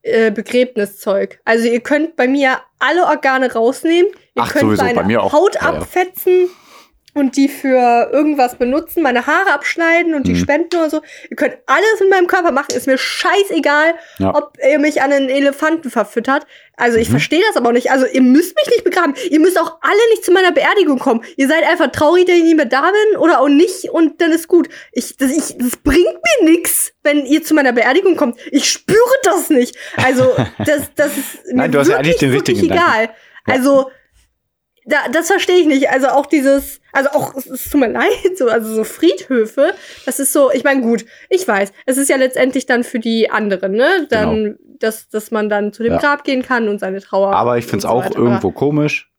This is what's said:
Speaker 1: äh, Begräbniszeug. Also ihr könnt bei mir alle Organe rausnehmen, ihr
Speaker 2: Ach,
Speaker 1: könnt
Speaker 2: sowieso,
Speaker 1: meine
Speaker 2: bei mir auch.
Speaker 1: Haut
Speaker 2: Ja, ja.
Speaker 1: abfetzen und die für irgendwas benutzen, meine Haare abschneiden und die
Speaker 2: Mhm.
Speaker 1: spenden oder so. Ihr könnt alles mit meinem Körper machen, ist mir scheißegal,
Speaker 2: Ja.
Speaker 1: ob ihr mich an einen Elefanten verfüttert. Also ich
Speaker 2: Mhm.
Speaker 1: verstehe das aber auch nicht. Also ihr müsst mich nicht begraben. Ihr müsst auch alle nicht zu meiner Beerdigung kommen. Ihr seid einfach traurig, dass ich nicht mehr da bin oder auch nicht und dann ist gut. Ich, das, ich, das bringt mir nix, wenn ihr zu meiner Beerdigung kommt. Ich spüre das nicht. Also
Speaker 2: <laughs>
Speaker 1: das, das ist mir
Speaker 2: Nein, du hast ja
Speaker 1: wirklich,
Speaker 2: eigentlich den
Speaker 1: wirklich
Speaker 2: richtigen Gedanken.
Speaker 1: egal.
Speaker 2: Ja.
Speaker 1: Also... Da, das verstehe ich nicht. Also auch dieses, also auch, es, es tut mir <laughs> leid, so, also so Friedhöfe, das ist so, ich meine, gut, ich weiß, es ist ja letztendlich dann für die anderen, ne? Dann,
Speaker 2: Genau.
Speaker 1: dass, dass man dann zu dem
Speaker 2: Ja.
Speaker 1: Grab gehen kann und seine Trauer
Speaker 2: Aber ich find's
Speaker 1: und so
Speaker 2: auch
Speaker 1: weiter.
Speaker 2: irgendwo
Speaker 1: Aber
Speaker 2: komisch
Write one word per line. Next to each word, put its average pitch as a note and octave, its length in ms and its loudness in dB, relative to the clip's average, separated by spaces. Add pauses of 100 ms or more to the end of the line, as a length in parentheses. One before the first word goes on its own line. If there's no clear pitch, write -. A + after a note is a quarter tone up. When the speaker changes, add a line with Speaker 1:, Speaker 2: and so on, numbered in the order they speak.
Speaker 1:
äh, A3+ 280 0
Begräbniszeug. G#3 1120 -4
Also A3+ 240 0
ihr A#3 120 0
könnt D4+ 360 -2
bei B3 100 0
mir C4 320 0 (200)
alle D#4+ 260 0
Organe C4 480 0
rausnehmen, E4 580 0 (240)
ihr A3 80 -2
Speaker 2:
Ach, - 100 -4
Speaker 1:
könnt D4 120 0
Speaker 2:
sowieso, - 180 0
Speaker 1:
meine A#3+ 180 -2
Speaker 2:
bei F3 40 -4
mir G#3+ 180 0
auch. G3 100 0
Speaker 1:
Haut F#4 240 2
Speaker 2:
Ja, - 40 -4 (120)
ja. D3+ 60 -6
Speaker 1:
abfetzen F4+ 720 -2 (640)
und C#4 240 -2
die C#4 120 2
für B3 640 0
irgendwas C#4 440 0
benutzen, D4+ 460 -2
meine B3 240 0
Haare E4+ 260 0
abschneiden E4 600 0
und C4 140 -2
die - 60 0
Speaker 2:
Mhm. - 20 0
Speaker 1:
spenden D4+ 400 -2
oder D#4+ 140 0
so. D#4 120 -4 (260)
Ihr - 80 -14
könnt - 300 -4
alles G4+ 340 2
mit G4 80 4
meinem F#4 200 2
Körper F4 240 0
machen, C#4 220 -4
ist - 120 -4
mir C4 120 2
scheißegal, E4 960 0 (240)
Speaker 2:
Ja. F#3+ 180 0
Speaker 1:
ob D4 200 -4 (100)
ihr C#4+ 120 4
mich D4 240 0
an C#4 100 0
einen C#4 160 0
Elefanten C#4 600 -2
verfüttert. A#3+ 560 -2 (300)
Also A#3+ 220 0
ich - 100 0
Speaker 2:
Mhm. A2+ 60 2
Speaker 1:
verstehe D4 340 0
das G4 80 -2
aber A#3+ 140 2
auch A#3+ 40 0
nicht. B3 160 0
Also C4 160 2
ihr C4 160 0
müsst C4+ 320 4
mich D5+ 140 0
nicht A#4 160 2
begraben. F4 300 0 (140)
Ihr D#4 120 2
müsst F4+ 180 2
auch E4 240 -4
alle F#4 160 0 (140)
nicht G#4+ 120 -2
zu F4+ 60 -2
meiner F4+ 220 4
Beerdigung D4+ 480 2
kommen. A#3 240 -2 (120)
Ihr C4+ 120 0
seid D#4 200 0
einfach E4 220 0
traurig, F4 360 4
dass F4+ 100 4
ich E4 80 4
nicht E4 120 4
mehr D4+ 80 2
da C4 180 0
bin G#4 360 2
oder C#4+ 220 4
auch C#4+ 80 2
nicht D4+ 420 2
und D#4 300 0
dann E4 100 2
ist D#4+ 160 -2
gut. E4+ 220 2 (240)
Ich, - 240 -8
das, C4+ 160 -2
ich, - 260 -4
das B3 200 -4
bringt D4+ 260 2
mir D5 480 0
nix, - 400 -2 (100)
wenn D4 240 0
ihr D4+ 160 0
zu - 120 -2
meiner C4+ 180 2
Beerdigung C#4 420 2
kommt. B3+ 240 -2 (140)
Ich - 180 0
spüre - 260 -2 (280)
das F4 260 0
nicht. B3 260 0 (200)
Also B3+ 400 2
Speaker 2:
<laughs> - 220 -4
Speaker 1:
das, - 360 -2
das D4 240 -2
ist - 300 -14
mir B3 80 -8
Speaker 2:
Nein, - 160 0
du C#3+ 80 2
hast D4 80 4
ja G4+ 80 4
Speaker 1:
wirklich, C3+ 160 -2
Speaker 2:
eigentlich D#3+ 80 0
den C3+ 120 2
Speaker 1:
wirklich A#2+ 260 0
Speaker 2:
richtigen - 160 0
Gedanken. E4+ 200 2
Speaker 1:
egal. A3 200 -2 (340)
Speaker 2:
Ja. B3 60 0
Speaker 1:
Also... C4 360 2 (960)
Da, D4 100 -2 (160)
das E4 160 -2
verstehe F#4 300 0
ich D#4+ 80 4
nicht. C4+ 240 2
Also C4+ 180 0
auch C#4 180 0
dieses, C#4 540 0 (120)
also C#4 180 0
auch, - 260 -2
es, C4 100 -12
es C4 220 -12
tut D4 120 -2
mir A#3 80 2
<laughs> A#3+ 40 -4
leid, F4+ 440 -2
so, B3 120 0
also A3 260 -2
so A3 100 -2
Friedhöfe, C#4 880 -2 (320)
das C4 120 -6
ist C#4 140 -4
so, C#4+ 180 2
ich C4 140 -2
meine, C4+ 160 2
gut, A3+ 240 -2 (240)
ich - 180 0
weiß, G3+ 260 -2 (140)
es C4 120 -2
ist C#4 100 -2
ja C#4+ 80 2
letztendlich B3+ 500 0
dann B3 160 0
für A#3+ 160 -6
die A3+ 320 -2
anderen, G3 420 -4
ne? D4 360 0
Dann, A3 260 -2 (100)
Speaker 2:
Genau. G#3 120 -8 (240)
Speaker 1:
dass, A3 300 -6
dass G#3+ 200 -8
man G#3+ 200 -2
dann G#3 240 -4
zu - 80 -10
dem A#3 100 -2
Speaker 2:
Ja. - 60 0
Speaker 1:
Grab C#4+ 260 -2
gehen C4 180 -2
kann A#3 240 -2
und G#3 140 -4
seine F#3+ 220 -8
Trauer G3 340 -2
Speaker 2:
Aber A#2+ 220 0
ich A#2 80 -6
find's - 180 -6
Speaker 1:
und - 60 -4
so A#2 80 0
Speaker 2:
auch B2+ 80 -4
Speaker 1:
weiter. - 120 -6
Speaker 2:
irgendwo A#2 300 0
Speaker 1:
Aber - 80 -6
Speaker 2:
komisch D3 640 -4